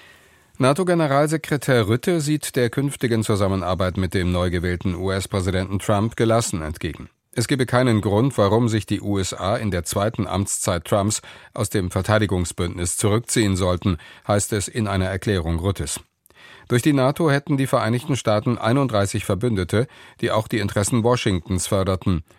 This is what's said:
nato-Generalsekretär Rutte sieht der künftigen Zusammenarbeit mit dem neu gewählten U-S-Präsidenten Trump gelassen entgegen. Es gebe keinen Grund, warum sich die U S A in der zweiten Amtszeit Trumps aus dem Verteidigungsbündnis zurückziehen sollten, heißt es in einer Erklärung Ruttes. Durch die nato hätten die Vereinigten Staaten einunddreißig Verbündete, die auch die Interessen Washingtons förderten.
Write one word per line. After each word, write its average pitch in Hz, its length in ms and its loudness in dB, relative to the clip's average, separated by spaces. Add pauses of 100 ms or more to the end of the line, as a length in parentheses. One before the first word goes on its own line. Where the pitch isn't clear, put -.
(580)
nato-Generalsekretär 147 1300 2
Rutte 156 380 0
sieht 147 340 -4
der 123 140 2
künftigen 127 540 -2
Zusammenarbeit 92 760 0
mit 92 160 -2
dem 90 180 0
neu 90 180 2
gewählten 90 460 -2
U-S-Präsidenten 95 840 -2
Trump 107 360 0
gelassen 113 460 0
entgegen. - 480 -8 (260)
Es 117 120 -2
gebe 131 180 0
keinen 123 360 2
Grund, 110 360 2
warum 107 320 4
sich 107 160 -2
die 101 160 -2
U 101 160 -2
S 95 160 -2
A 95 220 -2
in 110 160 -2
der 87 120 -2
zweiten 107 440 -2
Amtszeit 92 580 -2
Trumps 107 380 0 (320)
aus - 160 -4
dem 92 180 0
Verteidigungsbündnis 92 1080 0
zurückziehen 107 580 2
sollten, 90 420 0 (300)
heißt 104 260 0
es 101 140 -2
in 110 200 -4
einer 95 200 0
Erklärung 92 500 -2
Ruttes. 85 420 -4 (680)
Durch 120 160 2
die 151 100 4
nato 139 380 2
hätten 139 260 0
die 135 80 0
Vereinigten 120 520 0
Staaten 107 420 0
einunddreißig 110 680 0
Verbündete, 104 600 0 (340)
die 117 80 0
auch 110 180 0
die 113 120 -2
Interessen 104 440 0
Washingtons 98 640 0
förderten. 95 580 0 (160)